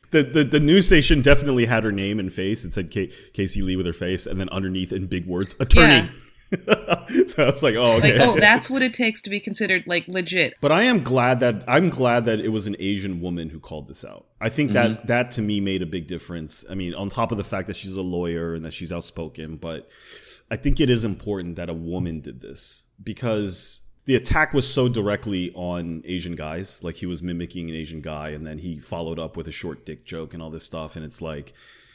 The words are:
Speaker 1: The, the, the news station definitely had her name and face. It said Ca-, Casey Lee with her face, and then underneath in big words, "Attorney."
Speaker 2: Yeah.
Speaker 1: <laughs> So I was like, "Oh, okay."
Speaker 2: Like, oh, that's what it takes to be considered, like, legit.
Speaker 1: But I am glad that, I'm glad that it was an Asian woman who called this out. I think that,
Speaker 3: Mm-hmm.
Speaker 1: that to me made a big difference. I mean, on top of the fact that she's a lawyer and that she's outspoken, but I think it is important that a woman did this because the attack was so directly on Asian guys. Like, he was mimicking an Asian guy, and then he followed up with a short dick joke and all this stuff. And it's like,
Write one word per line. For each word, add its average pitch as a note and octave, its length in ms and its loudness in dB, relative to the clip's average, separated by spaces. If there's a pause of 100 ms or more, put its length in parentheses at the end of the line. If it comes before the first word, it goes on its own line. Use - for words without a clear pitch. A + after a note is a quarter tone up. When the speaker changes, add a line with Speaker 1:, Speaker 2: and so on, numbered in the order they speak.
Speaker 1:
The, D3+ 140 6
the, C#3 200 2
the C#3+ 160 2
news E3+ 280 6
station D3+ 340 6
definitely C3 460 6
had A2+ 160 2
her G#2+ 80 2
name G2 280 -2
and F#2 140 -4
face. G2 320 -4
It E2+ 80 -8
said F2+ 180 -4
Ca-, F#2+ 200 -4 (220)
Casey G2 280 -2
Lee F#2 140 0
with F#2 100 -2
her E2 80 -2
face, F2+ 320 -4
and G2 140 -4
then F#2+ 100 -4
underneath F#2 420 -4
in F#2+ 140 -4
big F2+ 220 -4
words, F2+ 320 -4
"Attorney." - 340 10
Speaker 2:
Yeah. G2+ 160 4 (420)
Speaker 1:
<laughs> G#3 400 0 (360)
So - 160 0
I B2 80 6
was - 100 -10
like, B2 140 2
"Oh, A#2 220 4
okay." A2 200 6
Speaker 2:
Like, - 120 8
oh, - 100 4
that's A3+ 300 6
what C4 120 0
it B3 120 2
takes A3+ 300 -2
to G3+ 60 -12
be G3+ 100 -4
considered, G3 480 -2
like, F3 200 0
legit. F3 540 -2
Speaker 1:
But D3 100 4
I F#3+ 120 4
am A#3 200 4
glad B2 380 2
that, A2+ 260 2
I'm D#3 220 4
glad B2 360 2
that A2 140 0
it G#2 100 -4
was G#2+ 160 -2
an G2+ 140 -4
Asian F#2+ 420 -4
woman E2+ 280 -6
who D#2 100 -14
called D2+ 280 -14
this - 180 -18
out. G1+ 200 -20 (160)
I A2+ 80 -2
think D3 220 -2
that, A#2 180 2
Speaker 3:
Mm-hmm. - 180 -6
Speaker 1:
that B2 240 0
to A2+ 100 -4
me G#2 180 -2
made F#2+ 220 -2
a F2+ 40 -4
big E2 220 -8
difference. E2+ 600 -10
I F#2 60 -12
mean, F2+ 200 -6
on G2 140 -6
top A#2 220 -4
of G#2+ 60 -4
the G2 60 -4
fact F#2+ 240 -8
that G2 80 -10
she's F#2+ 180 -14
a F#2+ 80 -6
lawyer E2+ 540 -4
and D#2+ 100 -10
that E2 80 -12
she's E2 200 -12
outspoken, D#2+ 640 -12
but E2 320 -12 (600)
I B2 60 -6
think C#3 240 0
it C3+ 100 2
is A2+ 140 2
important F#2+ 540 -6
that F2 120 -10
a E2+ 40 -8
woman E2 480 -6
did B1+ 200 -16
this - 440 -20 (180)
because G#2+ 800 -6 (240)
the C3 100 4
attack D#3 380 2
was C#3 180 0
so B2+ 160 2
directly G2+ 680 -2
on F2 500 -8
Asian F2 300 -6
guys. D#2+ 480 -10
Like, E2 140 -8
he F#2 100 -10
was E2+ 160 -8
mimicking E2+ 460 -8
an D#2+ 60 -8
Asian D#2+ 260 -10
guy, D2+ 280 -10
and D2+ 160 -12
then D#2 140 -12
he E2 200 -10
followed E2 400 -8
up D#2+ 160 -10
with D#2+ 120 -10
a D#2 40 -12
short - 340 -12
dick D#2 200 -16
joke E2 280 -12
and E2 100 -14
all D#2+ 80 -14
this D#2+ 120 -14
stuff. D#2+ 320 -12
And D#2+ 80 -12
it's D2+ 180 -16
like, D2+ 320 -12 (420)